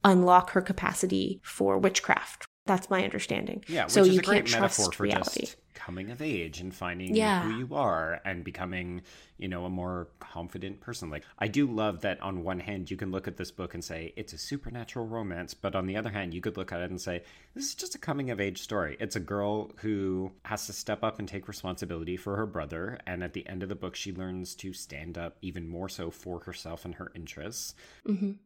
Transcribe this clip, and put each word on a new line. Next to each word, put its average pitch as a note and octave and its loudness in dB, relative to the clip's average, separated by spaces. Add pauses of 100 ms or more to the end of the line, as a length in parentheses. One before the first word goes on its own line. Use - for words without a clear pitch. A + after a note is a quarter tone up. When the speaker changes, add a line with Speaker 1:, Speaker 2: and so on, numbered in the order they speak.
Speaker 1:
unlock F3+ 10
her F#3 6
capacity F#3+ 0
for - 2
witchcraft. - 2 (200)
That's F#3+ 2
my F#3+ 2
understanding. - -2
Speaker 2:
Yeah, - 2
Speaker 1:
So G3+ 8
Speaker 2:
which F#3 12
is F#3 10
Speaker 1:
you F3+ 10
Speaker 2:
a F3 -2
great G3+ 6
Speaker 1:
can't A2+ 4
Speaker 2:
metaphor A2+ 4
Speaker 1:
trust F2 0
Speaker 2:
for G2+ 0
Speaker 1:
reality. - 2
Speaker 2:
just - -8 (180)
coming F#2+ -8
of B2 -10
age E2+ -2
and F#2 -8
finding F#2 -2
Speaker 1:
Yeah. G#3 4
Speaker 2:
who A2 -2
you B2+ -4
are E2+ 2
and F2+ -2
becoming, F2+ -6 (360)
you F#2+ -6
know, F2+ -4
a F#2 -4
more F2+ -4 (100)
confident F#2 -10
person. G#2 -10
Like, D2+ -6 (160)
I G#2 2
do B2+ 4
love G#2+ 2
that F#2+ 0
on F#2+ -4
one F2+ -2
hand, F#2 -6
you F#2+ -2
can F#2+ -4
look F#2+ -2
at F2+ -8
this F2+ -6
book F2+ -8
and E2+ -8
say, E2 -8
"It's - -10
a - -12
supernatural A#2+ -6
romance," G2 -4
but G2 -2
on F#2 2
the F#2+ -2
other A2 -2
hand, F#2+ -4
you F2+ -4
could G#2+ -4
look F#2 -6
at F2 -2
it F2+ -4
and F2+ -6
say, F2 -4 (320)
"This C#4 -6
is - -4
just F#4 -8
a - -12
coming C#3 -4
of G2+ -2
age G2 0
story." E2+ -2
It's G#2 -4
a G#2+ 0
girl G2+ -2
who F#2+ 0 (140)
has - -4
to G2+ -10
step G#2+ -2
up A2 -2
and G2 -6
take G2 -8
responsibility F2+ -4
for G2 -4
her A2 0
brother, E2 -6
and F2+ -4
at E2+ -6
the F#2+ -6
end F#2 -6
of F#2+ -6
the G2 -4
book, F2+ -8
she - -8
learns F#2 -6
to F#2+ -10
stand D#2+ -10
up E2+ -8
even F2 -8
more F2 -6
so E2+ -6
for F2 -8
herself E2+ -10
and F2 -8
her F2 -12
interests. F2 -10 (320)
Speaker 1:
Mm-hmm. G3 0 (140)